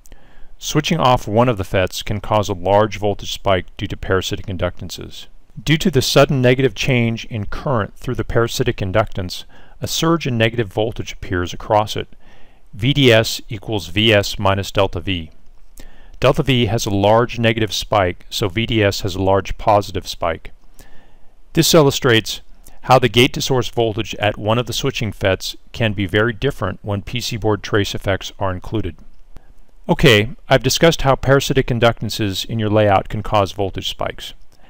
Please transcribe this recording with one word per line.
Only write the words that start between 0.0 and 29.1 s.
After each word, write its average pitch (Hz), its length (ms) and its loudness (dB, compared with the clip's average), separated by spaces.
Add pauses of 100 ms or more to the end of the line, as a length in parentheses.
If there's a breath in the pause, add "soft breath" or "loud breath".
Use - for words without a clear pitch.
Switching 156 420 -2
off 127 300 2
one 117 180 4
of 117 100 0
the 95 60 -6
fets - 400 -2
can 104 160 -4
cause 104 300 0
a 104 40 -4
large 98 440 2
voltage 101 340 -4
spike 92 360 0 (100)
due 95 100 -6
to - 80 -6
parasitic 95 520 -2
inductances. 90 800 -8 (360)
Due 156 140 4
to 185 120 2
the 131 120 4
sudden 143 400 4
negative 131 340 4
change 117 520 0
in 107 180 -6
current - 500 -2
through 123 200 -6
the 110 100 -4
parasitic 120 540 0
inductance, 98 640 -2 (360 soft breath)
a - 60 -6
surge 165 400 0
in 120 100 0
negative 117 300 0
voltage - 460 -4
appears 90 400 -4
across 107 420 0
it. 101 140 -6 (640 soft breath)
V 117 180 0
D 135 220 6
S 113 340 2
equals 104 400 -6
V 107 240 2
S 101 260 4
minus 98 340 0
delta 98 280 0
V. 82 320 -6 (920 soft breath)
Delta 143 220 2
V 123 240 2
has 117 180 0
a 110 40 -4
large 104 480 4
negative 113 360 2
spike, 92 560 0
so - 180 -2
V 113 180 -2
D 113 160 2
S 101 200 2
has 92 140 -4
a 92 60 -4
large 95 360 2
positive 104 500 0
spike. - 440 -6 (1000 soft breath)
This - 200 4
illustrates 135 640 4 (440 soft breath)
how 131 160 6
the 120 100 4
gate-to-source 131 600 2
voltage 113 460 -2
at 104 220 0
one 110 200 0
of 120 80 0
the 117 80 -8
switching 120 380 -2
fets - 460 -2 (160)
can 110 180 0
be 98 140 -2
very 107 260 0
different 110 500 -4
when 101 200 -4
P - 180 -6
C - 160 -6
board 107 260 0
trace 101 320 0
effects - 460 -2
are 95 120 -2
included. 92 440 -6 (920 soft breath)